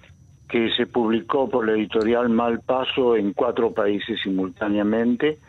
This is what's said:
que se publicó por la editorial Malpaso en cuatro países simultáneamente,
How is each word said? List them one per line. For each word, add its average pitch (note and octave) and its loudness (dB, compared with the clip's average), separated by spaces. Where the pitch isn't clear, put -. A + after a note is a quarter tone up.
que A2+ 0
se A#2+ -2
publicó A#2 0
por A#2 0
la A2 2
editorial A2+ 0
Malpaso A#2 0
en G2+ 0
cuatro A#2 0
países G#2 -2
simultáneamente, G#2+ -2